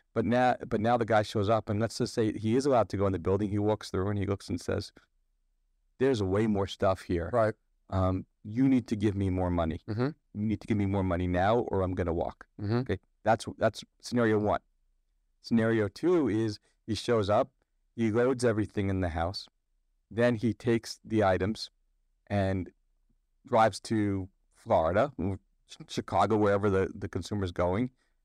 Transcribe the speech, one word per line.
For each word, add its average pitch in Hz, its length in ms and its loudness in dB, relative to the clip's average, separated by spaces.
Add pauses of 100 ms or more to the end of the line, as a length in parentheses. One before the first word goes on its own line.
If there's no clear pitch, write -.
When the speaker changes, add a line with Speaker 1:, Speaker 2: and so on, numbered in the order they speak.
(140)
Speaker 1:
But 117 100 0
now, 123 320 2 (100)
but 117 140 -2
now 120 160 2
the 117 80 0
guy 107 200 2
shows 104 260 -2
up, 110 180 0
and 104 140 -2
let's - 160 -4
just 117 160 -4
say 110 180 0
he 110 240 0
is 135 100 2
allowed 120 220 4
to - 80 -6
go 98 100 0
in 95 60 2
the 92 80 -2
building. 98 300 0
He 104 100 -2
walks 107 300 -2
through 95 180 -2
and 104 100 -2
he 95 80 -2
looks 98 220 -4
and 98 140 -6
says, - 320 -4 (1080)
"There's 123 240 2
way 101 240 2
more 98 200 2
stuff 95 340 2
here. 85 320 -2
Speaker 2:
Right. 110 200 4 (360)
Speaker 1:
Um, 92 360 0 (200)
you 123 240 2
need 127 180 2
to 117 80 -2
give 101 220 0
me 98 120 0
more 90 220 0
money. 82 380 0
Speaker 2:
Mm-hmm. 117 180 -2 (280)
Speaker 1:
You 104 100 -4
need 104 160 -2
to - 60 -20
give 107 100 0
me 101 80 0
more 98 180 0
money 90 240 0
now, 95 300 2
or 95 240 -2
I'm 92 140 -2
gonna 87 180 -2
walk." - 340 -6 (140)
Speaker 2:
Mm-hmm. 104 160 -2
Speaker 1:
Okay, 113 220 -4 (260)
that's, 113 200 0 (120)
that's - 260 -2 (160)
scenario 113 400 0
one. 101 220 0 (840)
Scenario 113 440 2
two 156 420 0
is 107 300 -2 (260)
he 113 80 -4
shows 110 340 0
up, 113 220 2 (460)
he 113 160 0
loads 123 340 0
everything 104 460 0
in 95 100 0
the 87 80 -2
house, 85 380 -6 (640)
then 117 240 2
he 107 180 -2
takes - 500 -2
the 107 200 0
items 95 480 0 (560)
and 95 420 -2 (800)
drives 113 320 2
to 101 500 -2 (240)
Florida, 101 580 0 (560)
Ch-, - 100 -20 (100)
Chicago, 104 500 0
wherever 101 320 2
the, 95 240 2
the 101 140 -10
consumer's 95 440 -6
going, 92 380 -2 (360)